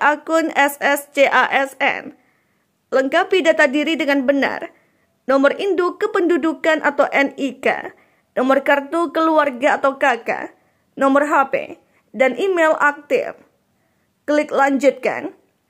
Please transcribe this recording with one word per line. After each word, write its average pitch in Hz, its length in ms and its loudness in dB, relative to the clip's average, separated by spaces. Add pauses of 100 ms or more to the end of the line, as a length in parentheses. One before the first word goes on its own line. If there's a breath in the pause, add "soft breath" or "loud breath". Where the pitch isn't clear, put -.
akun 311 560 0
S 277 240 2
S 285 320 0
C 277 80 6
A 254 240 4
S 269 320 -2
N. - 400 -4 (760)
Lengkapi 330 480 0
data 311 240 4
diri 294 320 0
dengan 277 320 0
benar. 262 400 0 (560 soft breath)
Nomor 277 320 2
induk 359 460 -2
kependudukan 320 800 0
atau 196 260 0
N - 300 0
I 269 180 -6
K, - 380 -4 (400 soft breath)
nomor 262 260 2
kartu 285 540 0
keluarga 294 640 0
atau 269 160 0
K 269 260 0
K, - 80 -12 (680)
nomor 277 260 2
H 285 240 0
P, - 300 -6 (320)
dan 254 240 0
email 330 420 0
aktif. 285 560 -2 (960)
Klik 294 240 0
lanjutkan. 262 800 0 (380)